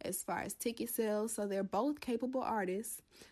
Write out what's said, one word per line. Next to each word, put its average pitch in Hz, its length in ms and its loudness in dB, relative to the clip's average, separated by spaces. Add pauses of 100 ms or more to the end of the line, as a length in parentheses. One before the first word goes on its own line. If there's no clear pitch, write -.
as - 200 -4
far - 180 -2
as - 140 -4
ticket 233 340 -2
sales. 220 440 2
So 208 140 0
they're 196 160 2
both 240 380 2
capable 254 420 0
artists. 202 600 0 (300)